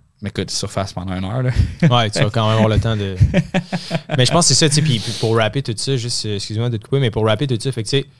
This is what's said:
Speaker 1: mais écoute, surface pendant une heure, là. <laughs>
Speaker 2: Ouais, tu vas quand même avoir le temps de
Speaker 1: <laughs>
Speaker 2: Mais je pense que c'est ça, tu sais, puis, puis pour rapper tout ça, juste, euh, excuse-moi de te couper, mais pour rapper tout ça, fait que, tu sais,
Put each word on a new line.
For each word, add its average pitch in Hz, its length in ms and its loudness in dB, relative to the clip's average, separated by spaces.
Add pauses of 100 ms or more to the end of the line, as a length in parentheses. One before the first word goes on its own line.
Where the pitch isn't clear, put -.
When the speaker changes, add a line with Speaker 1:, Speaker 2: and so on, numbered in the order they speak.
(220)
Speaker 1:
mais 101 80 -4
écoute, 95 200 -4
surface - 420 -4
pendant 92 240 -8
une 95 80 -4
heure, 117 180 -4
là. 127 80 0 (180)
<laughs> 160 220 2
Speaker 2:
Ouais, 120 180 4
tu - 120 -2
vas 104 100 2
quand 113 180 0
même 110 80 4
avoir 110 120 4
le 107 120 4
temps 113 160 0
de 98 200 -4 (480)
Speaker 1:
<laughs> - 520 -6
Speaker 2:
Mais 123 80 4
je - 80 2
pense 175 160 4
que 135 60 4
c'est - 60 2
ça, 160 80 4
tu 151 80 2
sais, 156 60 2
puis, 123 180 0
puis 113 200 -8
pour 113 160 2
rapper 113 280 2
tout 113 120 -4
ça, 135 200 -4
juste, 120 280 -6
euh, 104 120 -4
excuse-moi 110 340 -4
de 113 60 -4
te 104 80 -8
couper, 139 160 0
mais 120 100 2
pour 110 160 0
rapper 110 220 2
tout 120 120 0
ça, 135 120 -4
fait 113 100 -6
que, 104 60 -8
tu 139 140 2
sais, - 40 -8 (140)